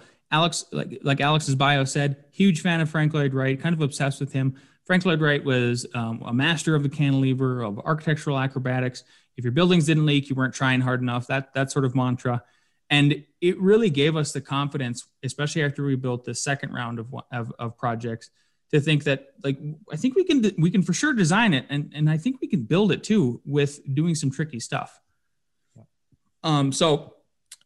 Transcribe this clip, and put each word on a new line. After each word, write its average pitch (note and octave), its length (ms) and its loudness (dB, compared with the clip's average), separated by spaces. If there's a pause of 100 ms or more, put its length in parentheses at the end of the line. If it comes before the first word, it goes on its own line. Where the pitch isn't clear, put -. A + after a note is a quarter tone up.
(300)
Alex, D#3+ 400 0
like, D3 320 -8
like C#3 180 0
Alex's D3 360 2
bio C#3 280 4
said, C#3+ 460 -4
huge F#3+ 320 2
fan E3+ 180 0
of D#3 80 0
Frank D3+ 240 0
Lloyd C#3+ 220 0
Wright, C3+ 260 -2
kind E3+ 140 0
of D#3 60 -2
obsessed C#3 400 -2
with C#3 120 -6
him. C3+ 220 0 (300)
Frank F#3 220 2
Lloyd D#3+ 140 2
Wright D3 220 2
was, B2 520 0
um, A#2 320 -6
a A#2+ 60 -6
master D#3 420 0
of D3+ 80 2
the C#3+ 80 -2
cantilever, C3 720 0
of G#2 180 -6
architectural D#3 580 -2
acrobatics. B2+ 640 -4 (340)
If A#2+ 80 -8
your A#2+ 80 -2
buildings F3 340 4
didn't D#3 180 4
leak, C#3+ 240 2
you C3+ 60 -4
weren't C3 180 0
trying B2+ 300 2
hard B2+ 180 0
enough, A#2+ 280 -4
that, C3+ 260 -6
that C3+ 180 -2
sort C3+ 140 0
of B2 80 -2
mantra. B2+ 480 0 (480)
And C#3+ 340 4 (160)
it F3+ 180 2
really G#3 300 4
gave D3 260 2
us D3+ 180 -2
the C#3 100 -6
confidence, C#3 640 -6 (160)
especially D3+ 400 -4
after C#3+ 220 -2
we C#3 120 0
built B2+ 280 -6
the A#2+ 100 -8
second - 380 -6
round A#2 260 -6
of, A#2+ 160 -12 (180)
of, A#2+ 260 -8
of A#2 200 -10
projects, A#2 520 -6 (420)
to D3+ 80 4
think D3+ 240 0
that, C#3 240 -2 (140)
like, C#3 140 -2 (340)
I D#3 60 -6
think B3+ 200 -2
we F#4 80 4
can, C4 340 2
we E3+ 120 4
can F#3+ 120 4
for E3+ 100 -2
sure D4 220 0
design G3 400 4
it. B2+ 160 0
And, C#3+ 240 -6
and D3+ 160 2
I D#3+ 80 2
think C4 240 -4
we D#4 60 -8
can D3+ 140 -2
build F3+ 300 2
it - 100 -2
too D3+ 440 0
with C#3+ 340 -2 (140)
doing E3 200 0
some D3 160 -2
tricky D3+ 300 -6
stuff. - 400 -10 (1400)
Um, C#3+ 300 2
so D3+ 420 0 (520)